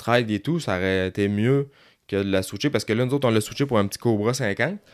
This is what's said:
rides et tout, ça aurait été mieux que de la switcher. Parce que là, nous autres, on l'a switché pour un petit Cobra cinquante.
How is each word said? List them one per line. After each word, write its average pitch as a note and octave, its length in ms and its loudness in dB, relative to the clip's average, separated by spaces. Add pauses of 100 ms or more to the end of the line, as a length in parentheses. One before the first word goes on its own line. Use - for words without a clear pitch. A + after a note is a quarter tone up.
rides A#2 260 2
et G#2 80 0
tout, D#3+ 220 -4
ça G2 160 -2
aurait F#2+ 320 0
été G2+ 180 0
mieux B2 400 0 (400)
que - 80 -4
de G2 160 0
la F#2+ 100 2
switcher. G#2 280 -4
Parce A2+ 160 -2
que A2 80 -2
là, A#2 100 2
nous B2+ 100 -2
autres, C#3 140 0
on A2+ 40 4
l'a A2 100 4
switché - 240 -4
pour B2 120 0
un G2+ 100 4
petit - 120 -10
Cobra A2 340 2
cinquante. B2+ 440 -2 (160)